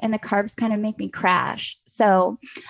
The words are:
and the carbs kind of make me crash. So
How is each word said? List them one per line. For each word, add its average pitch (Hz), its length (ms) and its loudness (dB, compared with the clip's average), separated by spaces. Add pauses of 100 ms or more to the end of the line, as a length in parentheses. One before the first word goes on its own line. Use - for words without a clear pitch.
and 220 100 0
the 214 60 -2
carbs 202 360 -2
kind 226 180 0
of 208 60 0
make 214 200 -4
me 196 100 -6
crash. - 680 0 (100)
So 190 500 4 (320)